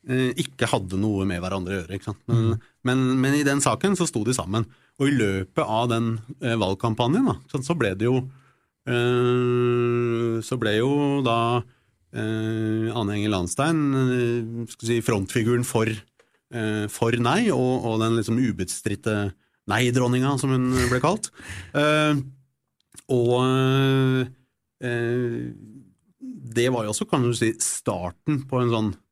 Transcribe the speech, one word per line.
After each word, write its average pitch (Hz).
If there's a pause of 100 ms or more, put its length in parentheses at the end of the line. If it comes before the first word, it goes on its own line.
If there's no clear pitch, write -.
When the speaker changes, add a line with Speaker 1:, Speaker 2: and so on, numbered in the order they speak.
Speaker 1:
eh, 127
ikke -
hadde 95
noe 98
med 90
hverandre 92
å -
gjøre, 82
ikke -
sant? 104
Men, 117
Speaker 2:
Mm. 113 (240)
Speaker 1:
men, 131
men 139
i 147
den 139
saken 190
så 170
sto 107
de 123
sammen. 104 (340)
Og 135
i 139
løpet 98
av 113
den, 113 (200)
eh, 120
valgkampanjen, 117
da, 190
ikke -
sant, 131
så 170
ble 107
det 107
jo, 131 (720)
eh, 120
så 127
ble 107
jo 139
da, 117 (520)
eh, 110
Anne 104
Enger 104
Landstein, 139 (140)
eh, 120
skal -
vi 120
si, 117
frontfiguren 117
for, 110
eh, 107
for 113
nei, 127
og, 127
og 113
den 113
liksom 113
ubestridte 101 (340)
nei-dronninga, 123
som 135
hun 127 (200)
ble 123
kalt. 185 (440)
Eh, 151 (960)
og, 131 (540)
eh, 120 (1000)
det 120
var 120
jo 104
også, -
kan 143
du 120
si, 113
starten 104
på 131
en 120
sånn 110 (220)